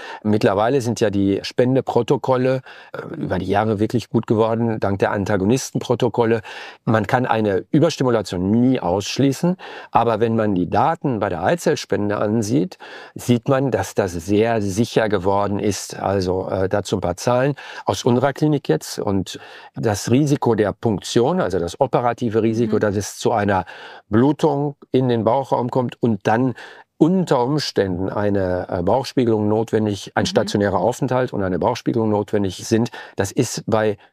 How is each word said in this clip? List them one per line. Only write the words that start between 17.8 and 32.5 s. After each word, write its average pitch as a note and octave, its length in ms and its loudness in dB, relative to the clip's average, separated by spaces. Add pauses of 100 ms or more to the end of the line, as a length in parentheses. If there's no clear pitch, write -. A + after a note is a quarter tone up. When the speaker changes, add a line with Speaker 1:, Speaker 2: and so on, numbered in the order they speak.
Speaker 1:
aus - 200 -2
unserer B2 280 2
Klinik D3+ 360 0
jetzt. - 300 -4
Und G2 400 -4 (360)
das A2 360 -2
Risiko C3+ 440 2
der G#2 180 2
Punktion, A#2+ 680 0
also F#2+ 180 -2
das E2+ 220 -4
operative A#2+ 640 0
Risiko, A2 340 2
Speaker 2:
Mhm. G2+ 40 0
Speaker 1:
dass G2+ 160 2
es - 220 -6
zu B2 140 0
einer G2+ 320 2 (440)
Blutung C#3+ 680 2 (160)
in C3 160 2
den A#2 160 0
Bauchraum B2 460 0
kommt B2 320 -2
und A2+ 240 0
dann A#2+ 280 2 (420)
unter E3 460 4
Umständen G2 640 -2
eine, G2 640 -2
äh, F#2+ 120 -2
Bauchspiegelung A2+ 640 0
notwendig, G#2+ 640 -2
ein G#2+ 80 0
Speaker 2:
Mhm. F#2+ 40 0
Speaker 1:
stationärer G2+ 520 0
Aufenthalt B2+ 540 0
und G2+ 100 -4
eine F#2 160 0
Bauchspiegelung A2+ 500 0
notwendig G#2 580 -2